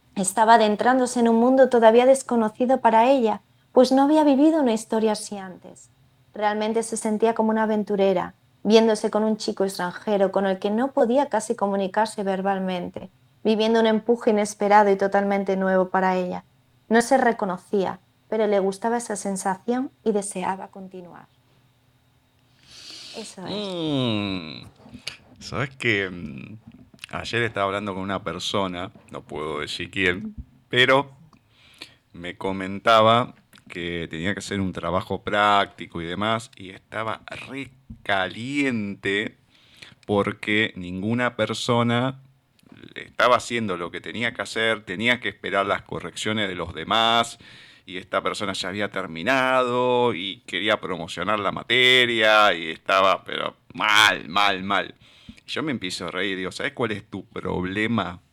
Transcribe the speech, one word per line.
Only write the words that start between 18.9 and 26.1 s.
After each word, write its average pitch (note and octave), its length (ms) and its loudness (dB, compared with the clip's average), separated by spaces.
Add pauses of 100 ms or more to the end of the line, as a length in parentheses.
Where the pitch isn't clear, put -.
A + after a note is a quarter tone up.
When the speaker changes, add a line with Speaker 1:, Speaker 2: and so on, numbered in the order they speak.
Speaker 1:
esa A#3+ 200 -6
sensación G3+ 760 -4 (120)
y A3+ 100 0
deseaba F#3+ 560 -6
continuar. F#3 580 -18 (1900)
Eso G#3 340 -14
es. F#3+ 360 -8
Speaker 2:
Mm. G2+ 800 -4 (760)
¿Sabes C3+ 380 -8
qué? G2+ 320 0
Mm, F2+ 480 -14 (540)